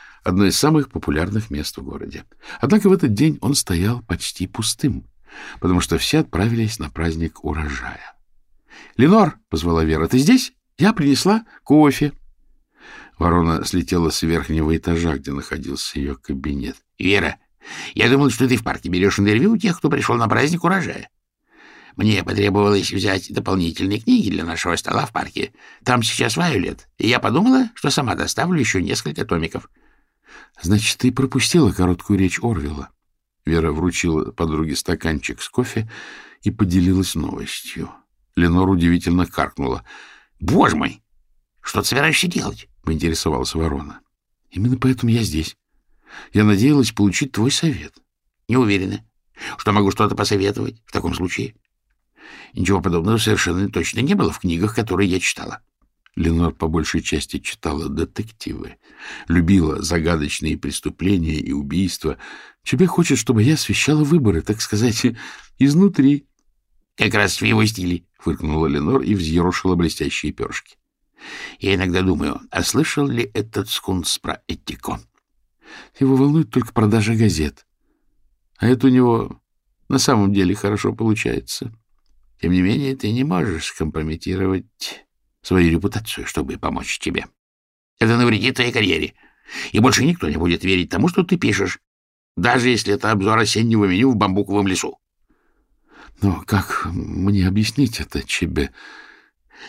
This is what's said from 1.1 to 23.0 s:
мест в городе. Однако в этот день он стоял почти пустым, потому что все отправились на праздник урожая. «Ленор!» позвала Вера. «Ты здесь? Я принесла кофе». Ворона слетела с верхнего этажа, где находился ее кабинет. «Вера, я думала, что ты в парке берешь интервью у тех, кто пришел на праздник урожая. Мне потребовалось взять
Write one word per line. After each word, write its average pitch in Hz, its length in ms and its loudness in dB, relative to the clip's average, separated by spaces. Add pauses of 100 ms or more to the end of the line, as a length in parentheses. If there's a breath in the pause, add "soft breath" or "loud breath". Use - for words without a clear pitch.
мест 73 260 -8
в - 60 -12
городе. - 420 -14 (360 loud breath)
Однако 202 280 4
в 185 40 6
этот 131 220 2
день 143 260 2
он 135 140 0
стоял 104 480 -2
почти - 440 -6
пустым, - 600 -4 (540 loud breath)
потому 87 200 2
что 85 180 0
все - 200 0
отправились 113 600 -2
на 71 120 -8
праздник 82 540 -4
урожая. 76 720 -8 (800 loud breath)
«Ленор!» 165 420 4 (100)
позвала 80 360 0
Вера. 78 240 0
«Ты 127 100 2
здесь? 240 340 4 (260)
Я 185 140 4
принесла 170 520 2 (180 loud breath)
кофе». 147 500 4 (1080 loud breath)
Ворона 85 460 2
слетела 85 460 0
с - 120 -4
верхнего 80 540 0
этажа, 82 400 -2
где 69 160 -10
находился 69 640 -8
ее 69 180 -6
кабинет. 69 600 -8 (220)
«Вера, 92 380 0 (580 loud breath)
я 110 160 4
думала, 139 200 4
что 110 160 2
ты 123 100 2
в 110 60 -2
парке - 260 -6
берешь 90 300 0
интервью 107 340 4
у 220 40 2
тех, 175 220 0
кто 156 100 0
пришел 120 280 0
на 117 120 0
праздник 147 360 0
урожая. 170 440 -2 (880 loud breath)
Мне 101 260 2
потребовалось 101 680 2
взять 95 400 -2